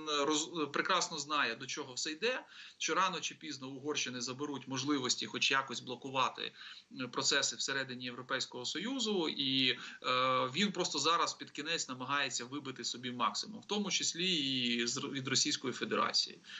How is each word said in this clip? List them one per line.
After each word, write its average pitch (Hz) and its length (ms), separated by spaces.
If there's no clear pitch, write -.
роз-, 151 640
прекрасно 165 480
знає, 139 360
до 131 120
чого 131 280
все 156 160
йде, 220 300
що 160 160
рано 180 260
чи - 140
пізно 131 340
Угорщини 135 520
заберуть 131 480
можливості 131 580
хоч - 240
якось 131 300
блокувати, 123 720
м, 123 100
процеси 135 460
всередині 127 480
Європейського 123 600
Союзу, 202 640
і, 135 420
е, 123 80
він 185 180
просто 170 260
зараз 156 360
під 127 160
кінець 156 380
намагається 131 560
вибити 131 400
собі 120 260
максимум, 117 500
в - 40
тому 202 260
числі 180 460
і 123 500
з, 120 120
від 139 300
Російської 131 440
Федерації. - 640